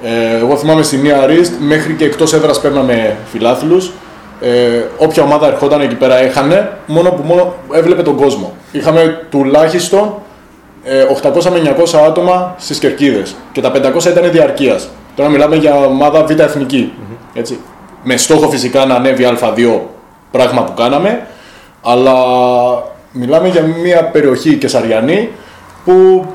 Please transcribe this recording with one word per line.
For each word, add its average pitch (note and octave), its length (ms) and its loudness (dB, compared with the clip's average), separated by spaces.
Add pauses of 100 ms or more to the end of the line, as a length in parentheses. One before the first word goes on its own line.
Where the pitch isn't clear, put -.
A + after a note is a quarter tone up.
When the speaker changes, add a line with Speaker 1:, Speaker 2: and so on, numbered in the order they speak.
Speaker 1:
Ε, A2+ 340 -2
εγώ B2+ 200 0
θυμάμαι D#3 260 2
στη C#3 140 -2
Νέα C#3 280 2
Ρίστ, E3+ 340 2
μέχρι D#3 340 -2
και D#3 120 -2
εκτός D3 280 -2
έδρας D3+ 280 0
παίρναμε B2 540 0 (160)
φιλάθλους. C3 600 0 (500)
Ε, A#2+ 420 0 (140)
όποια D#3 260 2
ομάδα D3 240 2
ερχόταν C#3+ 340 0
εκεί B2 140 -2
πέρα C3 220 2
έχανε, C#3 540 0 (140)
μόνο E3+ 240 2
που D3+ 160 -4
μόνο F3 280 0 (180)
έβλεπε E3 320 2
τον C#3+ 120 0
κόσμο. A2+ 380 -2 (180)
Είχαμε D#3+ 580 0
τουλάχιστον, D#3+ 840 0 (680)
ε, C3+ 180 0
οκτακόσια C#3+ 500 0
με F3 60 0
εννιακόσια E3 480 2
άτομα F3+ 520 0
στις - 220 -10
κερκίδες A#2 560 -2 (160)
και C#3 100 -6
τα B2+ 100 -2
πεντακόσια C#3 400 0
ήταν F3 200 2
διαρκείας. C#3 580 0 (260)
Τώρα C#3+ 140 0
μιλάμε D3+ 260 2
για D3+ 200 2 (100)
ομάδα D3 380 2
Β' D#3 160 -2
Εθνική, C#3 580 0
Speaker 2:
Μμμ. G#2 180 -18 (180)
Speaker 1:
έτσι. A#2+ 260 -10 (440)
Με B2+ 140 -2
στόχο D3+ 320 2
φυσικά C3 360 0
να C3 100 0
ανέβει B2+ 300 0
Α A#2+ 300 0
δύο, A2+ 340 0 (420)
πράγμα B2+ 320 0
που - 100 -8
κάναμε, D#3+ 540 -2 (560)
αλλά B2+ 300 2 (1000)
μιλάμε C#3+ 360 0
για F3 140 2 (220)
μια F3 200 2
περιοχή C#3+ 540 2
κεσαριανή B2 720 -2 (560)
που F#3 500 4